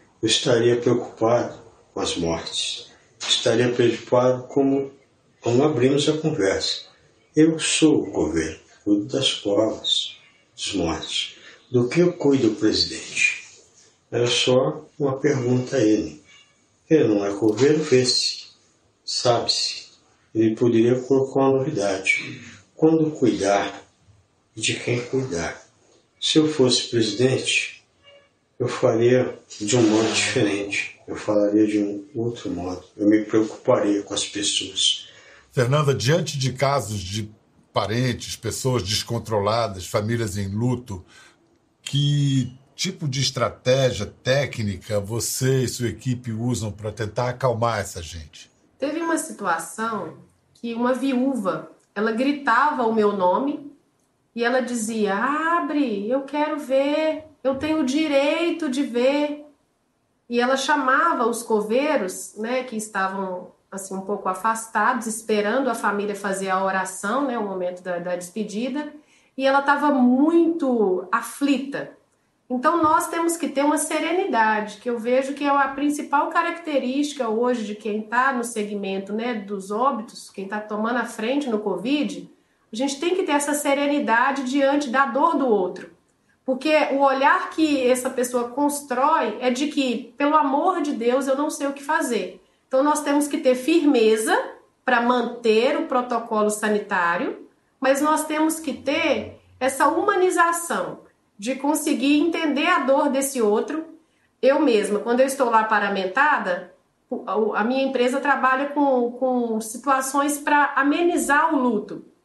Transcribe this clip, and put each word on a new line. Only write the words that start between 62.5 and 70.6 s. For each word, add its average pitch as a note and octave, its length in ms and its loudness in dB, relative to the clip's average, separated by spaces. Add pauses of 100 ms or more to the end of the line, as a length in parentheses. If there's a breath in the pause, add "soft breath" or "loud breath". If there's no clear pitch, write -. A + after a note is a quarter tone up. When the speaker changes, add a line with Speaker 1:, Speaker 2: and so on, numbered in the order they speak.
Speaker 3:
que A#3+ 140 -10
estavam F#3+ 760 -6 (180)
assim, G3 240 -12
um F#3+ 60 -6
pouco G3+ 280 -6
afastados, A3+ 800 -2
esperando A3 640 -2
a A3+ 40 -2
família G3+ 400 -4
fazer F#3+ 360 -6
a F#3+ 140 0
oração, F#3+ 640 -2
né, A#3+ 120 -4
o G#3+ 60 -4
momento F3+ 380 -6
da, F3 160 -6
da F3 180 -6
despedida, A3+ 760 -6 (440 loud breath)
e C4 100 0
ela C4+ 160 2
tava C#4+ 300 2
muito B3+ 1200 2